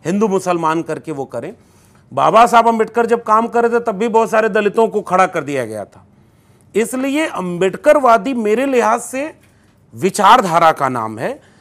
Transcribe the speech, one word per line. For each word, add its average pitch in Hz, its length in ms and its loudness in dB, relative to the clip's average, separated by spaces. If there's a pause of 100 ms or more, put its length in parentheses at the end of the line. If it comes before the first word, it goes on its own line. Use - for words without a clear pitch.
हिंदू 202 220 -2
मुसलमान 170 540 -2
करके 156 300 -10
वो 135 140 -10
करें। 135 280 -10 (600)
बाबा 160 320 4
साहब 226 220 4
अम्बेडकर 226 380 0
जब 233 180 0
काम 220 240 2
कर 233 180 0
रहे 233 140 0
थे 233 40 -6
तब 233 80 -4
भी 202 160 -2
बहुत 226 220 0
सारे 220 200 0
दलितों 214 380 0
को 196 140 -4
खड़ा 185 240 2
कर 170 180 -4
दिया 135 220 -4
गया 107 200 -10
था। - 220 -20 (680)
इसलिए 262 520 -2
अम्बेडकरवादी 196 1040 0
मेरे 226 320 -2
लिहाज 240 360 0
से 277 320 -10 (640)
विचारधारा 185 760 4
का 143 180 -2
नाम 110 300 -6
है 214 220 -8 (200)